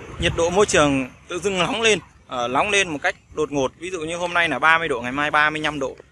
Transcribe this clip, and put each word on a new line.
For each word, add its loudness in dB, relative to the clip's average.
nhiệt 0
độ 2
môi 4
trường 2
tự -8
dưng -2
nóng 0
lên, 4
ờ, -4
nóng 0
lên 2
một -6
cách -2
đột -4
ngột. 0
Ví -10
dụ -8
như -6
hôm -4
nay 2
là -2
ba 6
mươi -2
độ, -2
ngày -6
mai -2
ba 4
mươi -4
lăm -4
độ. -6